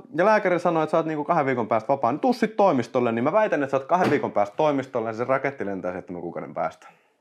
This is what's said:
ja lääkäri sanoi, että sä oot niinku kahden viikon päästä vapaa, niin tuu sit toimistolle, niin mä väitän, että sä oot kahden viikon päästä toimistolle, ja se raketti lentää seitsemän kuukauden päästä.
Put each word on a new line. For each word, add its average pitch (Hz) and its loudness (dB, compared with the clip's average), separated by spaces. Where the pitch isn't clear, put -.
ja 170 2
lääkäri 196 4
sanoi, 165 0
että 156 -2
sä 170 4
oot 160 2
niinku 156 -4
kahden 156 2
viikon 123 0
päästä 113 0
vapaa, 120 2
niin 147 -2
tuu 254 2
sit 220 -2
toimistolle, 131 2
niin 117 0
mä 147 0
väitän, 190 2
että 135 -4
sä 135 2
oot 131 -6
kahden 180 2
viikon 120 0
päästä 104 0
toimistolle, 131 -2
ja 110 -6
se 110 -4
raketti 135 -2
lentää 92 -6
seitsemän 90 -10
kuukauden 80 -10
päästä. 82 -6